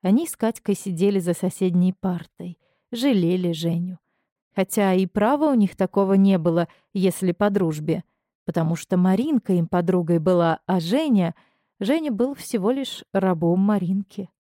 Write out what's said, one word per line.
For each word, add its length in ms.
Они 240
с 100
Катькой 380
сидели 420
за 160
соседней 580
партой, 680
жалели 600
Женю. 460
Хотя 380
и 140
права 420
у 60
них 200
такого 380
не 240
было, 300
если 380
по 180
дружбе, 540
потому 300
что 200
Маринка 580
им 140
подругой 520
была, 480
а 120
Женя... 540
Женя 320
был 240
всего 340
лишь 420
рабом 500
Маринки. 680